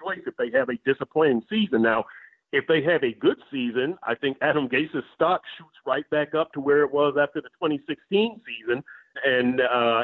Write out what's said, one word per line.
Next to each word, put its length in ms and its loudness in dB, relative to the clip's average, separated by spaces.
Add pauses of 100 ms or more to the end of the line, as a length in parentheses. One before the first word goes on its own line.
choice 220 -8
if 100 -10
they 220 -4
have 100 2
a 160 -4
disappointing 640 0
season. 320 0
Now, 220 2 (480)
if 160 -2
they 140 2
have 220 0
a 100 -2
good 240 0 (120)
season, 540 -4
I 120 -2
think 260 -4
Adam 260 0
Gase's 460 -4
stock 280 0 (160)
shoots 280 -20
right 240 -4
back 260 -2
up 160 -2
to 80 -8
where 220 4
it 100 0
was 260 2
after 220 0
the 80 -12 (100)
twenty 300 -2
sixteen 580 -2
season. 380 -6 (400)
And, 380 2
uh, 420 2